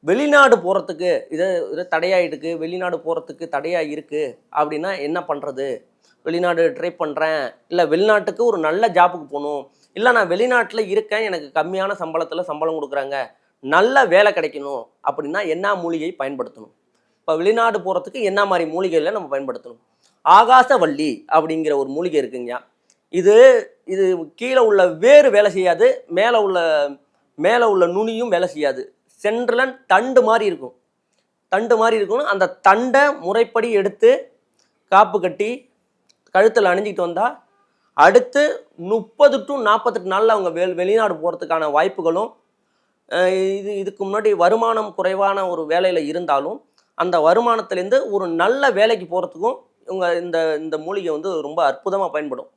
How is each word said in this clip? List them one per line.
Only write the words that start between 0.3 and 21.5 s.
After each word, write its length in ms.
போறதுக்கு 540
இதை, 180
இதை 180
தடையாயிருக்கு, 680
வெளிநாடு 400
போறதுக்கு 500
தடையா 420
இருக்கு 320
அப்படின்னா 480
என்ன 200
பண்றது? 480
வெளிநாடு 440
ட்ரை 260
பண்றேன், 460
இல்ல 180
வெளிநாட்டுக்கு 600
ஒரு 120
நல்ல 300
ஜாபுக்கு 400
போகணும், 360
இல்ல 160
நான் 180
வெளிநாட்டுல 580
இருக்கேன், 400
எனக்கு 260
கம்மியான 400
சம்பளத்துல 480
சம்பளம் 360
கொடுக்குறாங்க, 400
நல்ல 420
வேலை 260
கிடைக்கணும் 520
அப்படின்னா 440
என்ன 280
மூலிகை 420
பயன்படுத்தணும்? 560
இப்ப 180
வெளிநாடு 440
போறதுக்கு 420
என்ன 240
மாதிரி 260
மூலிகைகளை 400
நம்ம 180
பயன்படுத்தணும்? 520
ஆகாசவள்ளி 840
அப்படிங்கிற 480